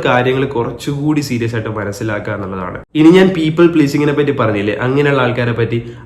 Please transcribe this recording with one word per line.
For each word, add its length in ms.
കാര്യങ്ങൾ 400
കുറച്ചുകൂടി 760
സീരിയസ് 340
ആയിട്ട് 140
മനസ്സിലാക്കുക 640
എന്നുള്ളതാണ്. 500
ഇനി 140
ഞാൻ 200
പീപ്പിൾ 380
പ്ലീസിങ്ങിനെ 460
പറ്റി 180
പറഞ്ഞില്ലേ, 440
അങ്ങനെയുള്ള 460
ആൾക്കാരെ 300
പറ്റി, 400